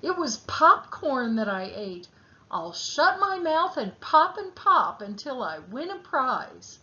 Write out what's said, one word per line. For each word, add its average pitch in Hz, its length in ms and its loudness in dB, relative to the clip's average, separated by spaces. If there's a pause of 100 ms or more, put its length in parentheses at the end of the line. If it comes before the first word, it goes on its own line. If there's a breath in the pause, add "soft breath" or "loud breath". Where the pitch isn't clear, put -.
It 359 160 -4
was 302 200 -4 (100)
popcorn 269 880 2
that 220 140 0
I 190 140 -4
ate. 185 440 -10 (420 soft breath)
I'll 170 220 -6
shut 370 480 0
my 392 200 0
mouth 339 380 0
and 214 220 -6
pop - 380 4
and 381 180 -10
pop 294 460 2
until 214 420 -8
I 160 160 -6
win 233 320 -10
a 392 60 -10
prize. - 840 -4